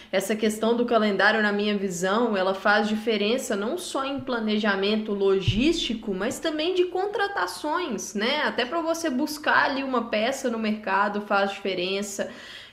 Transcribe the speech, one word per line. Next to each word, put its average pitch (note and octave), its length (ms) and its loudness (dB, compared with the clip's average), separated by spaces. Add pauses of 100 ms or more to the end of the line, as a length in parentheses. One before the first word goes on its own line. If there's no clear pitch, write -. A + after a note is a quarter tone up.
(120)
Essa G3 240 0
questão A3 400 2
do A#3+ 80 2
calendário, G#3+ 580 4
na G#3 100 2
minha G#3 240 0
visão, G3 600 0
ela F#3+ 180 2
faz G#3+ 320 4
diferença G#3+ 720 0
não A#3+ 220 -2
só C4+ 260 -4
em C4+ 160 -4
planejamento G#3+ 920 0
logístico, G3 1000 2
mas G3 260 -4
também D#4+ 360 -2
de F4+ 100 4
contratações, F4+ 1300 -4
né? B3+ 300 0
Até A#3+ 220 0
pra E4 160 -2
você E4 260 -2
buscar C#4 640 2
ali C4+ 120 -2
uma B3 280 -2
peça A#3 400 0
no A3+ 80 -2
mercado G#3 640 0
faz G3+ 280 2
diferença. F#3+ 800 -4 (440)